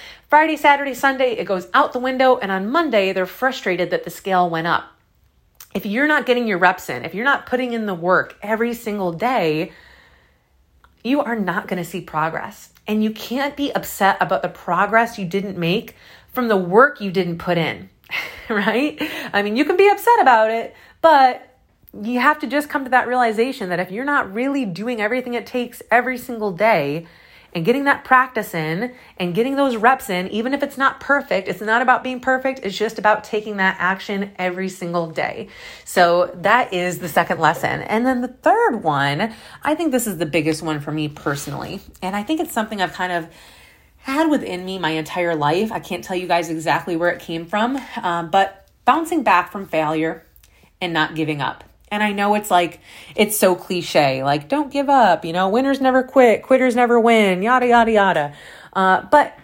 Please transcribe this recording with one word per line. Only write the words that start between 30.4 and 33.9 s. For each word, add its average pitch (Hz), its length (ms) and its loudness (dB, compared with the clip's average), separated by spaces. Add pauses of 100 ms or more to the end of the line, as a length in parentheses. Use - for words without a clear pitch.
if 285 80 -2
it's 277 160 -4
not 269 220 0
perfect. 233 480 -2
It's 175 120 -6
not 220 220 0
about 247 220 -2
being 254 160 -8
perfect. 262 420 -2
It's 190 160 -8
just 220 220 -6
about 208 240 0
taking 214 340 -6
that 190 220 0
action 196 580 -4